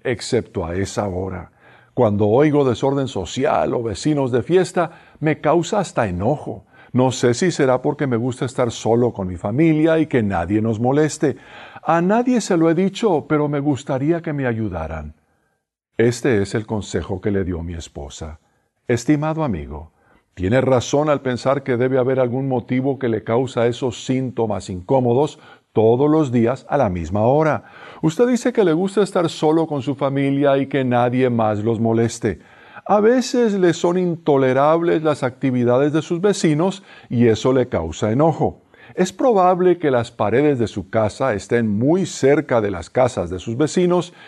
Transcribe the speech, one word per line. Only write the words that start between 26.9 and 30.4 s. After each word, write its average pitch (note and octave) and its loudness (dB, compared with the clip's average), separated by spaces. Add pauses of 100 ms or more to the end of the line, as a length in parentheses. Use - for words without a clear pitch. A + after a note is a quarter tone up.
hora. C#3+ 2 (360)
Usted D#3+ 2
dice B3 0
que A#3 2
le F3 2
gusta G3 0
estar F3 -2
solo D#3+ 0
con D3 -4
su C#3+ -4
familia C#3 0